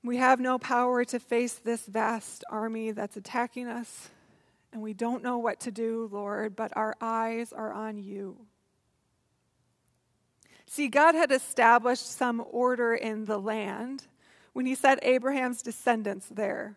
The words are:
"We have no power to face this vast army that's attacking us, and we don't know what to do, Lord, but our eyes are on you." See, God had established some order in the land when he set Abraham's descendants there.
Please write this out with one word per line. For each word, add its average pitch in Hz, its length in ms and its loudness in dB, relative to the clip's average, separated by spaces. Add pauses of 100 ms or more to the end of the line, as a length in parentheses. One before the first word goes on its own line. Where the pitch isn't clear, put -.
"We 247 120 -2
have 254 240 6
no 254 180 0
power 247 460 2
to 247 120 -6
face 240 360 -2
this 226 320 -4
vast 220 640 -4
army 220 420 -4
that's 208 240 -6
attacking 240 540 -4
us, 233 400 -12 (640)
and 220 80 -8
we 214 120 -6
don't 233 300 -2
know 247 140 -2
what 233 240 -2
to 240 100 -6
do, 226 400 -4
Lord, 208 460 -4
but - 180 -6
our 220 240 0
eyes 226 540 -2
are 220 180 -6
on 214 260 -8
you." 202 480 -12 (2250)
See, 285 240 -2
God 311 260 8
had 320 160 4
established 247 760 4
some 233 460 -2
order 240 420 2
in 220 300 -4
the 208 160 -2
land 214 680 -6 (440)
when 254 140 -2
he 262 100 0
set 269 280 6
Abraham's 254 580 2
descendants 214 640 -2
there. 208 500 -4